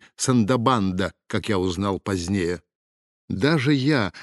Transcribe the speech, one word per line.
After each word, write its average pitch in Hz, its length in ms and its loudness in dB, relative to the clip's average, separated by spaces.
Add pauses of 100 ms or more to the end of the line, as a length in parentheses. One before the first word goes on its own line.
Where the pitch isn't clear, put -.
(160)
Сандабанда, 110 960 2 (140)
как - 220 -4
я 98 100 0
узнал 95 400 -2
позднее. 90 640 -2 (640)
Даже 139 440 2
я, 131 500 0